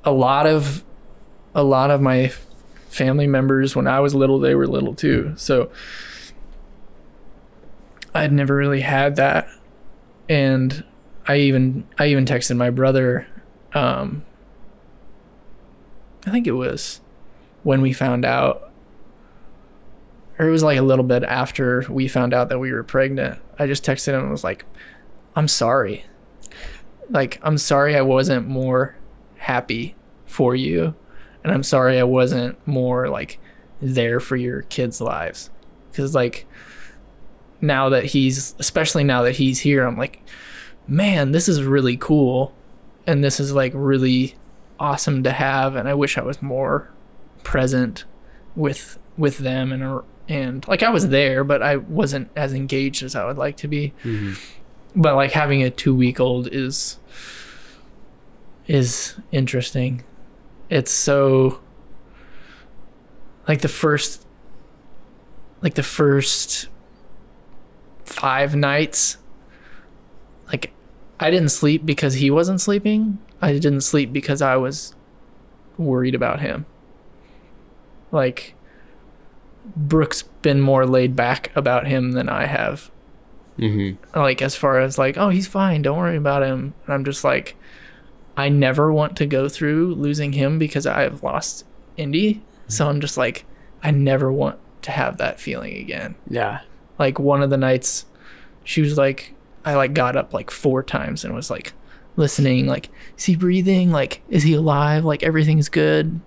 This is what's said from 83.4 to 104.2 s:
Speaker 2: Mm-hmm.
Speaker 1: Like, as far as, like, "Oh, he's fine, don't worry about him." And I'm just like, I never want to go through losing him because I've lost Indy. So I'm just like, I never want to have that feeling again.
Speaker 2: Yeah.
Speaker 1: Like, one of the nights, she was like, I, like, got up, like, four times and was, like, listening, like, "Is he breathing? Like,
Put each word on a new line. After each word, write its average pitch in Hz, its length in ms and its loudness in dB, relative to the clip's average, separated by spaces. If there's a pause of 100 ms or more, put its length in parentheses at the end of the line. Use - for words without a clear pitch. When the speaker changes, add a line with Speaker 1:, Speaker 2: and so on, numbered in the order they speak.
Speaker 2:
Mm-hmm. 104 640 -2
Speaker 1:
Like, 135 220 2
as 135 140 -4
far 135 240 2
as, 135 180 0
like, 139 200 0
"Oh, 202 120 2
he's 185 180 2
fine, 185 340 0
don't 143 160 0
worry 170 200 0
about 139 260 2
him." 131 300 -2 (120)
And 143 80 -4
I'm 139 120 -2
just 139 180 -6
like, 127 320 0 (800)
I 143 120 0
never 143 420 4
want 151 260 0
to 147 80 0
go 139 220 0
through 156 480 0
losing 147 380 -2
him 147 260 0
because 143 260 -2
I've - 380 0
lost - 420 -6 (320)
Indy. 175 460 0 (240)
So 143 220 0
I'm 143 100 0
just 143 180 -6
like, 127 280 -2 (360)
I 151 100 0
never 139 400 2
want 139 280 -2 (240)
to - 80 -10
have 135 260 -4
that - 220 -4
feeling - 380 -10
again. - 380 -10 (140)
Speaker 2:
Yeah. 117 320 -6 (380)
Speaker 1:
Like, 135 180 0
one 143 240 2
of 139 80 2
the 135 80 2
nights, 131 480 0 (580)
she - 180 -2
was 151 160 2
like, 135 360 0 (300)
I, 147 120 -2
like, 135 180 2
got 127 240 0
up, - 160 -4
like, 92 180 -6
four 131 320 0
times - 400 -6
and - 100 -8
was, 131 160 -8
like, - 240 -8 (440)
listening, 135 500 2
like, - 220 -4 (280)
"Is - 80 -8
he 180 100 4
breathing? 180 560 4
Like, 139 380 0